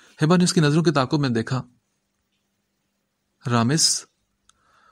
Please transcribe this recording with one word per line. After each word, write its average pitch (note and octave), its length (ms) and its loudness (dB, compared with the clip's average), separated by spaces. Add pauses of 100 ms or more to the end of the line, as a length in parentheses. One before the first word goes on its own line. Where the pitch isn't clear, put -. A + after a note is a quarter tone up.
(220)
हिबा D#3 160 2
ने F3 60 4
उसकी F3 180 0
नजरों D3+ 220 2
के E3 80 2
ताकुब D3 300 0
में C3 120 -2
देखा। A#2 300 -4 (1800)
"रामिस?" A#2+ 580 0 (880)